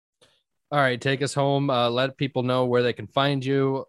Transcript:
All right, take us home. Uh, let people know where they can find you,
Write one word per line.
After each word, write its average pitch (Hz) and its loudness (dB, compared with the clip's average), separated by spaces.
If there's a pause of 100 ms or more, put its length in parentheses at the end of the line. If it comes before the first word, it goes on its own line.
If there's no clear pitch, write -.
(720)
All 147 2
right, 123 2
take 135 -2
us 135 -2
home. 139 0
Uh, 120 2
let 127 -2
people 131 -2
know 127 0
where 123 2
they 120 0
can 107 -12
find 139 0
you, 135 -2